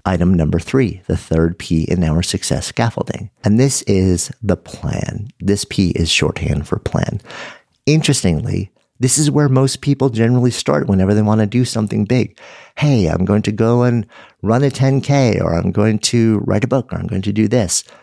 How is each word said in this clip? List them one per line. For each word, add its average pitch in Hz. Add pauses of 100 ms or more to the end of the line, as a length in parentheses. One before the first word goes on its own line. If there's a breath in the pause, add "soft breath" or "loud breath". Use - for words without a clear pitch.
item 90
number 82
three, 95
the -
third 82
P 80
in 90
our 80
success -
scaffolding. - (140)
And 107
this 135
is 92 (100)
the 92
plan. - (120)
This 98
P 92
is 82
shorthand -
for -
plan. - (640 loud breath)
Interestingly, 98 (280)
this 127
is 151
where 143
most 131
people 139
generally 120
start 147
whenever 95
they 107
want 107
to 107
do 120
something 107
big. 123 (360 loud breath)
"Hey, 127
I'm 85
going 104
to 113
go 113
and 120 (340 loud breath)
run 113
a 139
ten 135
K, 135
or 87
I'm 90
going 107
to 110
write 101
a -
book, 127
or -
I'm 90
going 95
to 104
do 107
this." 107 (200 loud breath)